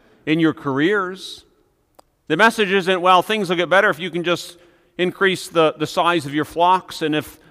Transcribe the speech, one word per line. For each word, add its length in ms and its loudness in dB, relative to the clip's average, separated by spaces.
in 140 0
your 140 2
careers." 920 -4
The 80 0
message 340 2
isn't, 300 0
"Well, 200 6
things 280 -2
will 80 -2
get 120 0
better 200 4
if 100 -2
you 100 -8
can 140 -6
just 340 -4
increase 520 -2
the, 280 2
the 80 -4
size 400 0
of 80 -10
your 120 -2
flocks, 560 0
and 120 -2
if, 240 -6